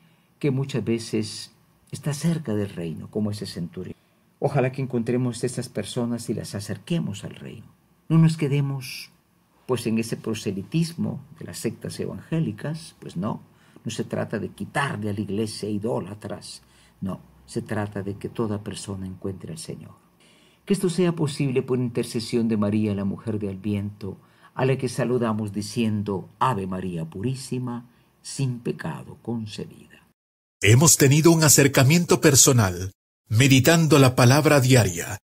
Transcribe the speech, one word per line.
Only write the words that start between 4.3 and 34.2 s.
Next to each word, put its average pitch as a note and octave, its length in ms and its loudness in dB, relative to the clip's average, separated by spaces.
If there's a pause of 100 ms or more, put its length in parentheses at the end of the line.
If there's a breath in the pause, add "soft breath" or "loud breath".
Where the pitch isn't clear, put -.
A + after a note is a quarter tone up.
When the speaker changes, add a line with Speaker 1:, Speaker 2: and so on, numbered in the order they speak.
Speaker 1:
Ojalá C3+ 320 0
que C3+ 100 -8
encontremos B2 640 -2
esas B2 240 -4
personas A#2 640 -6
y A#2+ 40 -4
las - 220 -8
acerquemos G#2 680 -6
al - 100 -14
reino. - 320 -18 (400)
No D#3+ 100 4
nos D#3+ 200 6
quedemos, C#3 720 -4 (540)
pues, A#2+ 200 -4
en A2+ 140 0
ese A2+ 160 -4
proselitismo G#2+ 1080 -4 (160)
de - 80 -14
las - 140 -14
sectas - 400 -8
evangélicas, G#2+ 1000 -6
pues - 180 -14
no. G2 240 -6 (420 soft breath)
No A#2 80 -8
se A2 140 -6
trata A2 340 -6
de F#2+ 100 -6
quitarle G#2+ 600 -6
a G2+ 40 -4
la G2+ 60 -4
iglesia G2+ 500 -6
idólatras, G#2 920 -8 (400 soft breath)
no. F#2+ 180 -6 (260)
Se - 160 -8
trata G#2 400 -6
de G2 140 -8
que - 140 -10
toda G#2 340 -4
persona F#2+ 420 -10
encuentre F#2+ 460 -10
al - 60 -12
Señor. - 380 -14 (680 soft breath)
Que - 100 -2
esto F#3+ 160 0
sea E3+ 260 0
posible C#3 460 -2
por C3 180 -2
intercesión A#2 680 -2
de A2+ 80 0
María, G#2 400 0
la G2 80 -4
mujer G2+ 360 -4
del G2 180 -6
viento, G2+ 600 -6 (360 soft breath)
a - 120 -2
la C3 120 2
que C3+ 100 -4
saludamos A#2 640 -2
diciendo, G#2 800 -4 (100)
"Ave A2 280 0
María F2+ 420 -6
Purísima, A#2+ 800 -8 (320 soft breath)
sin B2+ 380 -6
pecado - 640 -10
concebida". - 840 -10 (540)
Speaker 2:
Hemos B2 360 8
tenido D3 340 8
un D#3+ 120 4
acercamiento D3 800 6
personal, A2 720 4 (380)
meditando C#3 680 6
la C3 180 8
palabra C#3 440 6